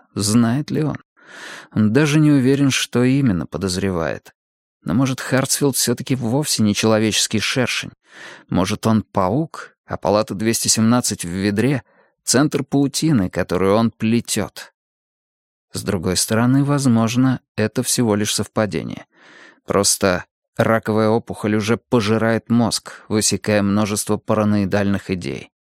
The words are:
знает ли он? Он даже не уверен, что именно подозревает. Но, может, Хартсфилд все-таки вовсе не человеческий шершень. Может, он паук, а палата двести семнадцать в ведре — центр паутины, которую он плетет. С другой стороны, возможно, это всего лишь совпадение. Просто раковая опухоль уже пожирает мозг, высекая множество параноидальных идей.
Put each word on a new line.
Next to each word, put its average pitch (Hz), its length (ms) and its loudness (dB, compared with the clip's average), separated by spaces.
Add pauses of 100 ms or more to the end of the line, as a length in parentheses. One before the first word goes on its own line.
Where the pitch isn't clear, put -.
(160)
знает 117 560 0
ли 143 120 -2
он? 135 140 -4 (760)
Он 107 200 2
даже 151 260 4
не 151 120 6
уверен, 139 400 4
что - 320 0
именно 127 420 2
подозревает. 90 880 -4 (500)
Но, - 100 -4
может, 127 280 0
Хартсфилд - 540 0
все-таки 120 400 -2
вовсе 127 480 -2
не 104 120 2
человеческий 110 640 2
шершень. - 520 -4 (580)
Может, 95 360 0
он 110 180 2
паук, 101 720 -2 (100)
а - 120 -10
палата 104 360 0
двести 110 340 -2
семнадцать 113 560 0
в 87 60 -8
ведре — 104 540 0 (400)
центр 143 400 0
паутины, 139 680 0
которую 92 460 0
он 113 160 2
плетет. - 800 -4 (1000)
С 98 120 -10
другой 90 340 -2
стороны, 123 460 2
возможно, 127 800 2 (140)
это 110 280 -2
всего 113 320 0
лишь 104 180 -2
совпадение. 82 720 -4 (600)
Просто 95 600 0 (320)
раковая 110 520 2
опухоль 110 460 -2
уже 107 220 0
пожирает 110 720 0
мозг, 117 580 -2
высекая 104 560 0
множество 104 540 0
параноидальных 101 920 0
идей. 80 540 -8